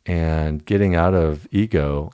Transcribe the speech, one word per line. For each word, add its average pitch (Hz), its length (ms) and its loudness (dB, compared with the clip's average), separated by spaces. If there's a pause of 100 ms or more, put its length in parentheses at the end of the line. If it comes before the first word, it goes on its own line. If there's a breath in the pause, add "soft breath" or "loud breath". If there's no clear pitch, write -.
and 80 600 -2
getting 98 320 2
out 87 180 2
of 78 380 0
ego, 76 600 -2